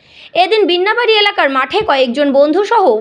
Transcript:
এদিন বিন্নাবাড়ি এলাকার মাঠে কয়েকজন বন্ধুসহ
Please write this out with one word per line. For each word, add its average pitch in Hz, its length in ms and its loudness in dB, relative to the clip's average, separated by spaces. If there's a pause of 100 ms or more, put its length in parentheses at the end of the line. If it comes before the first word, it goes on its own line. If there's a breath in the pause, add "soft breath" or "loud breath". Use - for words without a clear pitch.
(340 loud breath)
এদিন 381 320 0
বিন্নাবাড়ি 427 560 0
এলাকার 403 280 0
মাঠে 269 320 -2
কয়েকজন 269 500 0
বন্ধুসহ 370 520 0 (160)